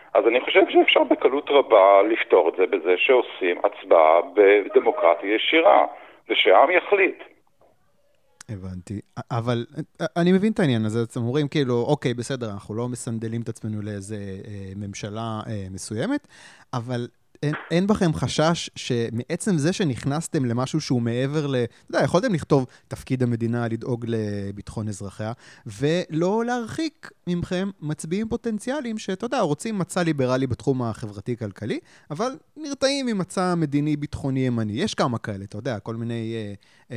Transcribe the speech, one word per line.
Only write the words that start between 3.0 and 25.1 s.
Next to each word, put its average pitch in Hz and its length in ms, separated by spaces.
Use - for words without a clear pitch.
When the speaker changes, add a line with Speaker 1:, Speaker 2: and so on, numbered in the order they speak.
Speaker 1:
הצבעה 85 560
בדמוקרטיה 98 1000
ישירה, 160 520
ושהעם 113 420
יחליט. 185 480
Speaker 2:
הבנתי. 92 520
אבל, 120 340
אה, 170 60
אני 175 160
מבין 202 200
את 226 80
העניין 120 240
הזה, 110 140
אתם 127 80
אומרים 135 280
כאילו, 131 260
"אוקיי, 135 260
בסדר, 120 400
אנחנו 101 200
לא 120 140
מסנדלים 113 540
את 110 60
עצמנו 107 340
לאיזה, 104 340
אה, 107 40
ממשלה, 107 720
אה, 101 260
מסוימת", 151 520
אבל 123 320
אין, 147 120
אין 180 160
בכם 196 280
חשש 156 600
שמעצם 120 840
זה 151 140
שנכנסתם 143 720
למשהו 123 360
שהוא 123 220
מעבר 135 440
ל-, 135 180
אתה - 320
יודע, 240 80
יכולתם 185 300
לכתוב, 135 320
"תפקיד 127 340
המדינה 117 480
לדאוג 117 380
לביטחון 104 800
אזרחיה", 107 440